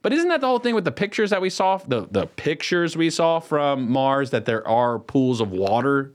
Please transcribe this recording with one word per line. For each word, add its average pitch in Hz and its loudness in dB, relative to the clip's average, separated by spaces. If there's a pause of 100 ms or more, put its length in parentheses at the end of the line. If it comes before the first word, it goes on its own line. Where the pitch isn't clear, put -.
But 214 0
isn't 339 2
that 320 0
the 262 0
whole 247 2
thing 240 -2
with 196 -2
the - 0
pictures 202 -2
that 190 0
we 190 0
saw, 190 2
the, 123 -4
the 98 0
pictures 165 -2
we 165 2
saw 165 2
from 143 0
Mars, 135 2
that 117 -2
there 113 -2
are 120 2
pools 127 0
of 104 -2
water 120 0